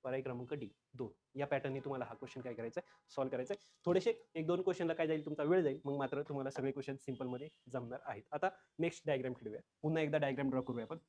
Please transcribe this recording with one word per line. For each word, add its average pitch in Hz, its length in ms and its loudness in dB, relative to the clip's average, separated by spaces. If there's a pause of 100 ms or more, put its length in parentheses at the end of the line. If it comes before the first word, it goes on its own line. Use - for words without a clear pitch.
पर्याय 131 180 0
क्रमांक 127 320 -4
डी, 131 140 -6 (260)
दोन. 123 160 -4 (240)
या 139 120 0
पॅटर्नने 135 340 0
तुम्हाला 131 240 -4
हा 113 100 -8
क्वेश्चन 127 260 -10
काय 123 140 -6
करायचा 113 260 -4
आहे? - 160 -20 (140)
सॉल्व्ह 131 220 0
करायचा 127 220 -2
आहे. - 120 -12 (200)
थोडेसे 185 260 6 (220)
एक 160 120 -2
दोन 180 160 2
क्वेश्चनला 175 320 2
काय 165 120 2
जाईल, 156 180 2
तुमचा 151 180 -2
वेळ 175 200 8
जाईल, 135 220 2
मग 139 140 0
मात्र 139 240 0
तुम्हाला 139 280 -2
सगळे 135 220 0
क्वेश्चन 139 240 -4
सिम्पलमध्ये 127 520 -6 (240)
जमणार 123 320 -4
आहेत. 110 180 -6 (100)
आता 147 160 2 (300)
नेक्स्ट - 280 0
डायग्राम 131 280 2
खेळूया, 110 260 -8 (220)
पुन्हा 160 200 4
एकदा 151 160 2
डायग्राम 139 320 2
ड्रॉ 127 120 2
करूया 117 220 -4
आपण. 160 140 -8 (100)